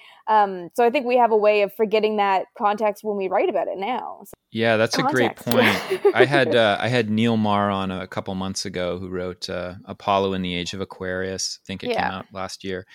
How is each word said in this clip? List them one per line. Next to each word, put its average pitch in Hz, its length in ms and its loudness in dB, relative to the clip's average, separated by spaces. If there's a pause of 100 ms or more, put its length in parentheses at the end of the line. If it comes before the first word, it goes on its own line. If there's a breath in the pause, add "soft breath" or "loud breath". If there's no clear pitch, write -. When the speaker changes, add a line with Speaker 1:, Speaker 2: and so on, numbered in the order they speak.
(280 loud breath)
Speaker 1:
Um, 196 460 2
so 240 120 2
I 233 40 4
think 247 160 0
we 247 120 2
have 233 140 4
a 220 60 4
way 208 260 4
of 196 100 -2
forgetting 214 440 2
that 196 280 2 (120)
context 208 460 0
when 208 140 -4
we 190 100 -2
write 202 220 2
about 180 180 -2
it 90 100 -6
now. 190 480 -6
So - 60 -20 (200)
Speaker 2:
Yeah, 113 260 2
that's 113 200 2
a - 60 -2
great 127 320 0
Speaker 1:
context. 117 540 0
<laughs> - 120 -2
Speaker 2:
point. 392 140 4
I 120 100 6
had, 131 300 2
uh, 107 240 6
I 101 80 -2
had 120 240 0
Neil 113 260 2
Marr 104 320 2
on 95 220 -2
a, 92 100 -6
a 95 60 -8
couple 98 260 -8
months 95 320 -6
ago, 90 320 -4
who 92 120 -10
wrote, 90 420 -8
uh, 90 240 -8 (100)
Apollo 98 480 -2
in 95 80 -2
the 90 140 -4
Age 87 180 -6
of 95 80 -10
Aquarius. 92 800 -6
I - 60 -20
think 95 160 -10
it - 40 -8
came - 100 -4
Speaker 1:
Yeah. 95 220 -4
Speaker 2:
out - 120 -14
last 95 320 -12
year. 92 320 -8